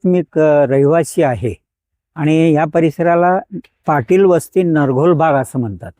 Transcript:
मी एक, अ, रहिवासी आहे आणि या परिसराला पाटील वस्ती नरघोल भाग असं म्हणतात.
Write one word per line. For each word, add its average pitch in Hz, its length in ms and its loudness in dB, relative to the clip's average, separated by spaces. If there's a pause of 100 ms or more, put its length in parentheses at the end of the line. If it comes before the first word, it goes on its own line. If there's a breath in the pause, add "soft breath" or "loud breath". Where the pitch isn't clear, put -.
मी 180 140 2
एक, 160 200 -4
अ, 147 260 4
रहिवासी 143 580 0
आहे 117 320 -4 (600)
आणि 160 380 0
या 151 120 0 (100)
परिसराला 170 640 0 (480)
पाटील 165 380 0
वस्ती 180 380 0
नरघोल 151 500 0
भाग 160 220 2
असं 135 240 -4
म्हणतात. 101 420 -8